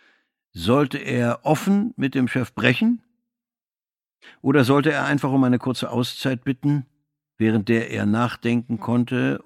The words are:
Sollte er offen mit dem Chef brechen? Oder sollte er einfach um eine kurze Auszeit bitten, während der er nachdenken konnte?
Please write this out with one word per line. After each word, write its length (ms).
Sollte 420
er 460
offen 520
mit 180
dem 140
Chef 260
brechen? 480
Oder 220
sollte 300
er 120
einfach 280
um 100
eine 160
kurze 320
Auszeit 540
bitten, 420
während 320
der 220
er 160
nachdenken 720
konnte? 680